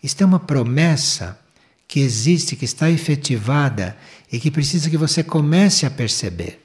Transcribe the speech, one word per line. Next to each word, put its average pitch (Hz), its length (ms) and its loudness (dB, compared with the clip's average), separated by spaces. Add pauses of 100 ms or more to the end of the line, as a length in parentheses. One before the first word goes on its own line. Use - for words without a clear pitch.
isto - 180 -4
é 196 40 6
uma 185 140 6
promessa 131 1000 0 (480)
que 143 140 0
existe, 139 560 0
que - 80 -6
está 156 240 0
efetivada 135 1040 -2 (340)
e 120 100 -6
que 147 120 0
precisa 151 380 -2
que 156 80 0
você 156 260 0
comece 165 640 2
a 135 60 0
perceber. 92 720 -6